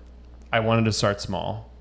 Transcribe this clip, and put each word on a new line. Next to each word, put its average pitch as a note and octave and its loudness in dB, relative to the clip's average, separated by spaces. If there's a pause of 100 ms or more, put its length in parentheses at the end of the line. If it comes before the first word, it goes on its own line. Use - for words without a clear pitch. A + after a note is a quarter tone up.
(520)
I A#2 2
wanted A2+ 2
to G#2+ 2
start G#2 0
small. G2 -8 (100)